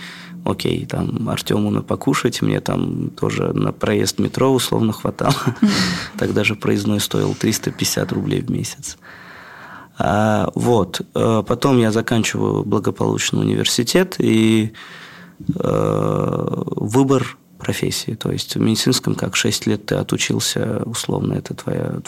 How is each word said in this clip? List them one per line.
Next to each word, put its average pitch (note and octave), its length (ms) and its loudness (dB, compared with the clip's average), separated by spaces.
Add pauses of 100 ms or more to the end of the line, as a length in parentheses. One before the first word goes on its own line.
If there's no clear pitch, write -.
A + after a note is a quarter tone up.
(460)
окей, - 400 0
там - 440 -4
Артему G#2 420 0
на G#2 100 0
покушать, - 600 0
мне - 200 2
там G1+ 500 -2
тоже - 420 -2
на G2+ 180 0
проезд G#2 480 0
метро B2 340 2
условно A2+ 400 2
хватало. - 420 0 (380)
<laughs> G2 440 -2
Тогда G#2 260 0
же G#2+ 120 0
проездной G#2 440 0
стоил G2+ 340 0
триста - 380 -2
пятьдесят - 400 -2
рублей G2 300 0
в - 100 -6
месяц. - 460 -6 (1000)
А, G#2 580 2
вот. A2+ 460 2 (140)
Э, A2+ 300 2
потом B2+ 340 4
я A2+ 120 4
заканчиваю G#2 720 2
благополучно G#2+ 760 0
университет, G#2+ 800 2
и, A2 540 4 (840)
э, G#1 1080 0 (120)
выбор B2+ 600 2 (200)
профессии. - 560 -4
То - 180 -2
есть - 240 -4
в A2 60 0
медицинском A2 540 2
как - 200 -4
шесть - 320 0
лет G#2+ 180 0
ты G2+ 100 0
отучился, G#2+ 920 -2
условно, G2+ 480 -2
это - 200 -6
твоя, G1+ 540 -4